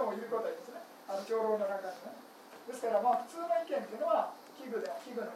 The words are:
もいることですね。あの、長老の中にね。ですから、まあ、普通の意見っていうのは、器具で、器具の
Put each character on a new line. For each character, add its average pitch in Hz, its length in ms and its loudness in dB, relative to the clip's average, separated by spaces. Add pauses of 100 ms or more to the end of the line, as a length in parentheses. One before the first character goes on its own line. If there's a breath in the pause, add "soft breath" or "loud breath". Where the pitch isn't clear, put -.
も 220 80 2
い 196 80 -4
る 226 80 -6
こ 220 160 0
と - 80 0
で - 80 -4
す - 160 -12
ね。 - 80 -10 (240)
あ 196 80 -4
の、 196 80 -2
長 220 160 0
老 220 160 4
の 202 160 2
中 190 160 -2
に 185 80 -4 (160)
ね。 - 80 -12 (480)
で 254 80 -6
す - 80 -8
か 226 80 2
ら、 208 80 6
ま 233 160 6
あ、 - 160 2
普 339 80 -10
通 339 80 -2
の 339 160 4
意 - 0 -
見 302 160 0
っ 214 80 -2
て 214 80 -8
い 220 40 -6
う 294 40 -2
の 330 80 2
は、 - 240 4 (240)
器 254 160 -6
具 196 80 -2
で、 185 80 -2 (160)
器 247 80 -10
具 226 80 -2
の - 140 -4